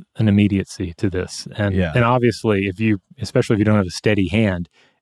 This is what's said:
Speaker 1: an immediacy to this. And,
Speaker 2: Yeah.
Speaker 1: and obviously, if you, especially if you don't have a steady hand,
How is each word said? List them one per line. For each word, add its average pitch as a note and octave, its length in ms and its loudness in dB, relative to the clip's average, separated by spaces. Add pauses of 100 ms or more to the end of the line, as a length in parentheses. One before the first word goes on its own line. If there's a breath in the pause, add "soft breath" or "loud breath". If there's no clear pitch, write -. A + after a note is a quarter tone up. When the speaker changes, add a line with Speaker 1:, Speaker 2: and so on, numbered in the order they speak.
(180)
Speaker 1:
an A2 100 0
immediacy G2 680 0
to G#2 120 -4
this. F#2 460 -8
And, G2+ 200 -2
Speaker 2:
Yeah. F2 200 0
Speaker 1:
and B2 80 4
obviously, A#2 600 0
if F#2+ 140 -6
you, G#2+ 200 0 (200)
especially A#2+ 340 0
if G2+ 60 2
you G#2 40 2
don't G#2+ 140 4
have G2 80 2
a F2 60 -6
steady G2+ 360 0
hand, F#2 400 0 (340 soft breath)